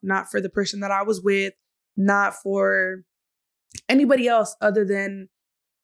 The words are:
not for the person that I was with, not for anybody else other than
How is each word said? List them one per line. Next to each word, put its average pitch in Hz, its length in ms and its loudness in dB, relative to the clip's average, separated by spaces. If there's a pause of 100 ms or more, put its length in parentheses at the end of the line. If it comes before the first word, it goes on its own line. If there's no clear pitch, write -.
not 190 300 -2
for 202 100 -2
the 170 80 -6
person 202 300 -4
that 196 100 -6
I 196 140 0
was 202 180 -2
with, 196 320 0 (420)
not 202 380 2
for 190 720 -2 (840)
anybody 262 400 4
else 220 320 0
other 214 240 2
than 196 460 -6 (540)